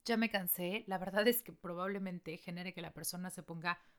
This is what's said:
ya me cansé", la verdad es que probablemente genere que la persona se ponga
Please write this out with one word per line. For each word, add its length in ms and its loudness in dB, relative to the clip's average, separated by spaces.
ya 140 2
me 120 6
cansé", 580 0
la 100 0
verdad 300 2
es 140 6
que 120 -10
probablemente 840 -4
genere 360 -6
que 80 -8
la 120 -8
persona 360 -4
se 140 -10
ponga 360 -2